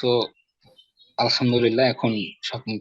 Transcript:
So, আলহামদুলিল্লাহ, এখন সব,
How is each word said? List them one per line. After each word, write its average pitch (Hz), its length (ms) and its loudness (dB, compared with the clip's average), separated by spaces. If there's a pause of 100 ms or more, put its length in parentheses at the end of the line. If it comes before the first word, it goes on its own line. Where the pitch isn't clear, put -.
So, 127 60 0 (1080)
আলহামদুলিল্লাহ, 120 680 2
এখন 113 360 -2 (200)
সব, - 180 -10 (200)